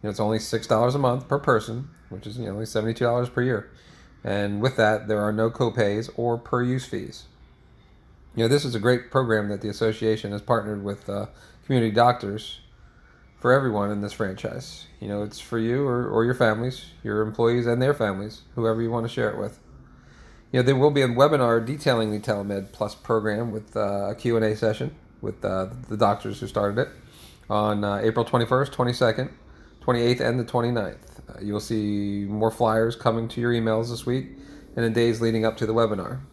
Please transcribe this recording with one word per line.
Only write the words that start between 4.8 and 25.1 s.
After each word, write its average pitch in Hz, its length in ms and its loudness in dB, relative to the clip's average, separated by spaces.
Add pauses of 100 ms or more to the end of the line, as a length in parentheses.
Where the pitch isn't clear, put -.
there 107 140 0
are 104 100 0
no 110 200 2
copays 113 640 0
or 117 220 -2
per-use 123 480 -2
fees. - 400 -10 (1080)
You 113 80 0
know, 113 40 4
this 143 180 4
is 123 80 -4
a 113 60 -2
great 120 320 2
program 110 380 2
that 101 120 -4
the 107 80 -6
association 110 640 0
has 104 100 -6
partnered 107 420 -2
with, 101 260 -8
uh, 101 180 -6 (380)
community 117 260 2
doctors 117 680 0 (800)
for 120 120 2
everyone 107 400 2
in 101 100 -4
this 101 120 -8
franchise. - 720 -8 (140)
You 107 80 -12
know, 101 160 -4
it's 104 160 -12
for - 200 -6
you 123 280 0
or, 120 200 -2
or 113 180 4
your 123 100 2
families, 117 500 0 (180)
your 107 180 -2
employees 117 460 2
and 120 140 2
their 139 120 4
families, 104 480 -2 (140)
whoever 113 260 0
you 117 80 0
want 117 160 -2
to 120 80 -6
share 113 160 0
it - 80 -6
with. 101 220 -8 (920)
You 120 80 4
know, 123 60 4
there 135 120 4
will 143 140 6
be 139 100 4
a 131 60 4
webinar 120 580 4
detailing 120 460 0
the 104 80 -4
Telemed 101 520 -4
Plus - 240 -4
program 110 560 -2
with, 107 240 -10
uh, 101 360 -2
a 113 40 -6
Q 117 220 0
and 110 80 4
A 107 100 2
session 113 400 -2 (260)